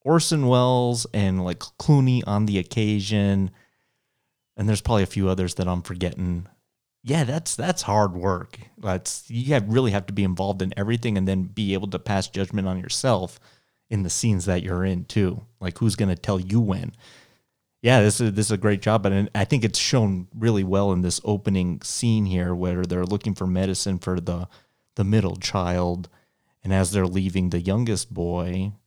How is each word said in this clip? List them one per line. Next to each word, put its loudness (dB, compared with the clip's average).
Orson 2
Welles 2
and, 2
like, -4
Clooney 4
on 2
the 2
occasion, 0
and -2
there's 2
probably 2
a -6
few 2
others 0
that -2
I'm -2
forgetting. -6
Yeah, 0
that's, -4
that's -4
hard 2
work. -4
That's, -6
you -2
have, 0
really 2
have -2
to -10
be 0
involved -2
in -2
everything -2
and 0
then 0
be -4
able -2
to -6
pass -2
judgment -4
on -4
yourself -2
in 0
the -2
scenes 0
that 0
you're -2
in -2
too. -2
Like, -6
who's 2
gonna 0
tell -2
you 0
when? -2
Yeah, 6
this 4
is, 2
this 2
is 0
a 0
great 2
job, 2
and 2
I 0
think 0
it's 0
shown 0
really 2
well 2
in 2
this -2
opening 0
scene 0
here 0
where -2
they're -2
looking -2
for -6
medicine -2
for -4
the, -6
the -2
middle 2
child, -2
and -2
as 2
they're 2
leaving, 0
the 0
youngest -2
boy -4